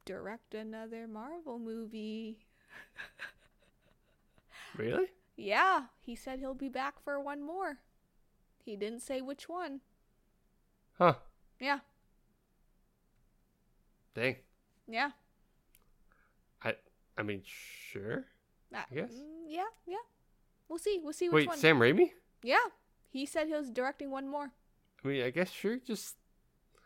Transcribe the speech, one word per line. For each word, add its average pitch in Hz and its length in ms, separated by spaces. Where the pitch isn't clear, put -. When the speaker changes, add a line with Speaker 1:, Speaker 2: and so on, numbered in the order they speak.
Speaker 1:
direct 196 500
another 220 520
Marvel 247 520
movie? 220 840
<laughs> - 80
Speaker 2:
Really? 240 280
Speaker 1:
Yeah, 277 460
he 233 140
said 262 240
he'll 262 140
be 269 140
back 262 340
for 285 180
one 285 220
more. 320 360
He 214 120
didn't 220 260
say 262 200
which 277 260
one. 330 320
Speaker 2:
Huh. 175 160
Speaker 1:
Yeah. 277 180
Speaker 2:
Dang. 120 240
Speaker 1:
Yeah. 247 240
Speaker 2:
I, 113 120
I 107 60
mean, 104 220
sure, - 800
Speaker 1:
Uh, 220 60
Speaker 2:
I 123 40
guess. 214 180
Speaker 1:
mm, 311 340
yeah, 330 160
yeah. 359 120
We'll 330 120
see. 403 240
We'll 302 100
see 359 160
which - 40
Speaker 2:
Wait, - 40
Speaker 1:
one. 330 100
Speaker 2:
Sam 160 220
Raimi? 165 320
Speaker 1:
Yeah. 262 140
He 269 160
said 311 220
he 320 60
was 294 160
directing 269 420
one 269 160
more. 285 240
Speaker 2:
I 139 40
mean, 135 160
I 127 60
guess 170 220
sure, 220 260
just, - 380